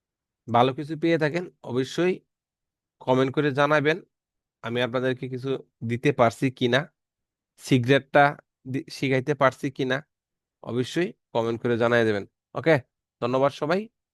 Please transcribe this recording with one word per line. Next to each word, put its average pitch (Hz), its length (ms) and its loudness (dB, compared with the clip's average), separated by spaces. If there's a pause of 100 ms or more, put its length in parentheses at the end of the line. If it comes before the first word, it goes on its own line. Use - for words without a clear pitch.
(480)
ভালো 120 300 4
কিছু 151 240 -10
পেয়ে 165 220 2
থাকেন, 165 200 -2 (200)
অবশ্যই 135 500 -2 (880)
কমেন্ট 131 340 2
করে 147 140 0 (100)
জানাবেন 151 380 2 (680)
আমি 117 240 -4
আপনাদেরকে 127 460 -4
কিছু 127 160 -8 (400)
দিতে 120 200 0 (100)
পারছি 117 260 2 (120)
কিনা, 123 240 2 (800)
সিক্রেটটা 135 600 4 (480)
দি-, 131 160 -6 (100)
শিখাইতে 131 440 0
পারছি 135 260 0 (100)
কিনা, 131 200 -2 (680)
অবশ্যই 127 460 -4 (220)
কমেন্ট 117 300 -2
করে 120 160 0
জানাই 117 280 4
দেবেন। 101 200 0 (300)
ওকে, 151 200 2 (460)
ধন্যবাদ 131 300 0 (100)
সবাই, 160 180 -2 (340)